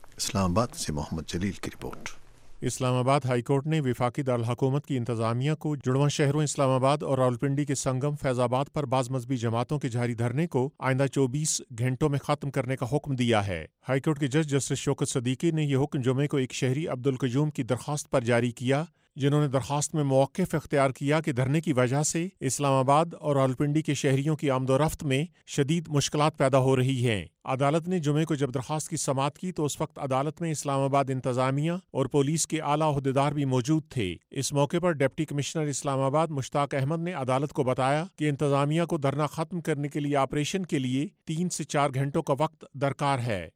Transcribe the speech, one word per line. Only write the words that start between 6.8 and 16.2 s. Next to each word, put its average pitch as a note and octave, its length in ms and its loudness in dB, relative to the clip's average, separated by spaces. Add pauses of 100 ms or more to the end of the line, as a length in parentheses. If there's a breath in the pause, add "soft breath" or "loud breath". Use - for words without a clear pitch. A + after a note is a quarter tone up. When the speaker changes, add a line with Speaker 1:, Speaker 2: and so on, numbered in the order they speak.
Speaker 2:
اور C#3 160 0
راولپنڈی C#3 460 2
کے C#3 100 -2
سنگم C#3 480 -2
فیض B2+ 180 0
آباد B2+ 320 2
پر D3 140 -2
بعض B2+ 240 0
مذہبی C3 260 -2
جماعتوں A#2 420 0
کے C3+ 100 -4
جاری A#2+ 260 0
دھرنے A#2+ 320 0
کو C3+ 320 0
آئندہ C3 280 2
چوبیس C#3 560 0 (160)
گھنٹوں C3 300 2
میں C#3+ 100 0
ختم D3 320 -4
کرنے C3 260 -2
کا C3 160 -4
حکم C#3+ 240 -2
دیا A2+ 300 4
ہے۔ E2 200 -4 (220)
ہائی C3 120 2
کورٹ D3 200 0
کے D3+ 60 0
جج D3 240 0
جسٹس C#3 280 0
شوکت C#3 300 -2
صدیقی C3 420 0
نے D#3 140 0
یہ C#3+ 120 0
حکم B2+ 240 0
جمعے C3 280 2